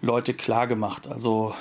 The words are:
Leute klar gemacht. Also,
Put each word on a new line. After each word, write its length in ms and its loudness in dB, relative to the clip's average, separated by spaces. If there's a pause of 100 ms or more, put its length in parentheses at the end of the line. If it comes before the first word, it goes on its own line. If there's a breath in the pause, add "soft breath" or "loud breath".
Leute 320 2
klar 320 0
gemacht. 420 -2
Also, 540 0